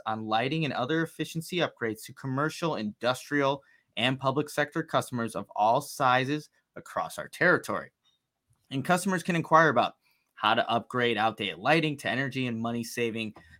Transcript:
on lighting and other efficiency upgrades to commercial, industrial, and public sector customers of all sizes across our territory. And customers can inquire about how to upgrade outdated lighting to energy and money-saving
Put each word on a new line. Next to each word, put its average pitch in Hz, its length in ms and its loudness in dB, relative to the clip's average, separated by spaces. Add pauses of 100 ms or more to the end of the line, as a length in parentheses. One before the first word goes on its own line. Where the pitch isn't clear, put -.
on 110 220 -4
lighting 131 380 0
and 135 100 -2
other 143 260 0
efficiency 160 560 -6
upgrades 117 480 -2
to - 80 -16
commercial, 151 600 -2
industrial, 127 880 0 (340)
and 131 220 2
public 135 280 0
sector 147 360 -2
customers 123 520 -2
of 101 200 -8
all 113 260 4
sizes 135 680 0 (260)
across - 420 -8
our 69 100 -8
territory. 107 600 0 (800)
And 135 160 -4
customers 180 380 0
can 175 120 -2
inquire 160 340 6
about 113 260 4 (400)
how 107 180 2
to - 160 2
upgrade 117 480 0
outdated 104 400 -2
lighting 147 400 2
to - 120 -4
energy 131 360 -2
and 117 140 -4
money-saving 113 760 -4 (260)